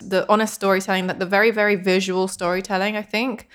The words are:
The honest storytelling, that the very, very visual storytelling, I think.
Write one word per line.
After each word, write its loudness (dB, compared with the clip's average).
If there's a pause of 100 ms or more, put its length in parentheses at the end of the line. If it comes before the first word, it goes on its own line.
The -2
honest 2
storytelling, 0
that -4
the -4
very, 4
very 2
visual 0
storytelling, -2
I -4
think. -4